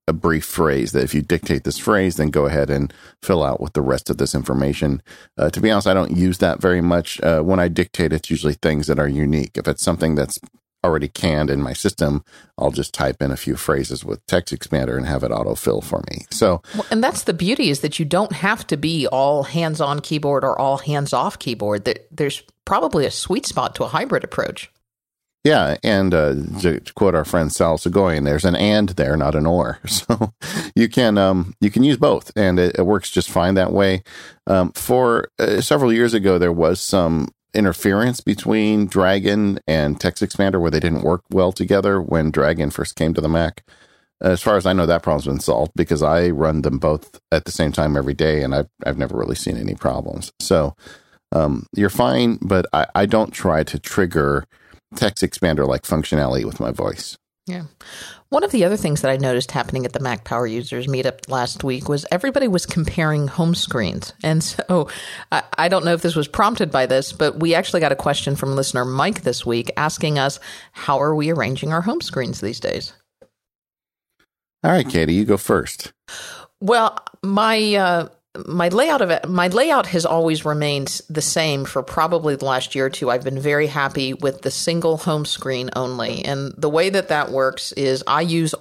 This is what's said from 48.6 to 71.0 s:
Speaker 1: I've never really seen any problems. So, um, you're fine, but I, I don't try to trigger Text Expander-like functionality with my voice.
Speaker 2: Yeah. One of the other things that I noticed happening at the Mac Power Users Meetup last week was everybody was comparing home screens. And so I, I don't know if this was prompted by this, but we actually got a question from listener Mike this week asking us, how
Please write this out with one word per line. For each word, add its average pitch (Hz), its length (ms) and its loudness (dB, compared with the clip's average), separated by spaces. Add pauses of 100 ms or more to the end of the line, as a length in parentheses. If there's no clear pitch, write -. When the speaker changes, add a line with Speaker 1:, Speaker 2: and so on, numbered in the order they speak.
Speaker 1:
I've 71 100 -2
never 62 220 -4
really - 160 -2
seen - 220 -4
any 50 180 -4
problems. - 640 -6
So, 78 380 2 (560)
um, 71 420 0
you're 101 160 2
fine, 123 500 2
but 92 320 2
I, 78 220 2
I 101 120 4
don't 110 260 2
try 78 320 2
to 73 140 -6
trigger 73 680 0 (480)
Text 101 300 -2
Expander-like 73 600 0
functionality 71 600 0
with 53 160 -8
my 58 100 -4
voice. - 460 -8 (300)
Speaker 2:
Yeah. 180 180 -10 (640)
One 330 160 2
of 403 80 -2
the 214 120 4
other 202 120 2
things 147 240 0
that 135 100 0
I 135 60 0
noticed 127 340 0
happening 131 360 -4
at 117 80 -8
the 135 60 -4
Mac 120 240 -6
Power 120 220 -2
Users 123 400 -6
Meetup 131 440 -4
last 123 340 -4
week 131 240 -4
was 143 240 -2
everybody 269 340 0
was 185 200 0
comparing 156 600 0
home 170 280 0
screens. - 580 -4 (100)
And 156 220 0
so - 460 -2 (420)
I, 156 100 0 (160)
I 165 100 4
don't 170 180 0
know 170 80 2
if 165 80 -2
this 170 120 0
was 151 140 -2
prompted 202 420 0
by 131 140 2
this, 131 260 0
but 151 300 -2
we 165 140 2
actually 180 260 0
got 147 100 2
a 135 60 0
question 143 400 -2
from 135 180 -2
listener 135 300 -2
Mike 139 380 -2
this - 240 -4
week 117 320 -2
asking 151 400 -2
us, 139 200 -2 (340)
how 139 280 0